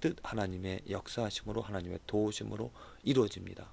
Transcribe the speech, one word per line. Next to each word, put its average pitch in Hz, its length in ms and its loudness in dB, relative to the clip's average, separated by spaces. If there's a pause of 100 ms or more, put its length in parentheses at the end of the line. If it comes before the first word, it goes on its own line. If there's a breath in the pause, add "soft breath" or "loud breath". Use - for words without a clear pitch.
뜻, 160 220 2
하나님의 95 680 -2
역사하심으로, 101 720 -2
하나님의 92 460 -4
도우심으로 107 680 0 (300 loud breath)
이루어집니다. 98 720 4